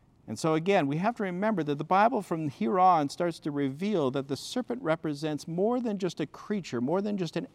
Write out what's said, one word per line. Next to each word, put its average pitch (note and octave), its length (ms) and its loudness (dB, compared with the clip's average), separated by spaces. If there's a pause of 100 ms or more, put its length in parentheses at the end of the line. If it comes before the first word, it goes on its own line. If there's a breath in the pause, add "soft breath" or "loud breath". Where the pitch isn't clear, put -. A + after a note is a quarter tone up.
(300 soft breath)
And A2 80 -6
so D#3+ 180 2
again, E3 320 4
we C#3+ 100 0
have G#3+ 180 0
to A3 80 -4
remember F#3 400 0
that D3 140 0
the D#3 80 -4
Bible G#3+ 360 4
from E3 280 -4
here G#3 300 0
on F3 280 6
starts F3 320 -4
to D#3 120 -4
reveal C#3+ 600 0
that C#3 160 -4
the C#3 80 -4
serpent - 460 -6
represents D3+ 640 -2
more G3+ 320 0
than A3 180 -2
just F3+ 220 -4
a D#3 60 -2
creature, E3 560 -4
more D#3+ 200 2
than G#3 160 -2
just F3 200 -4
an D3+ 180 -4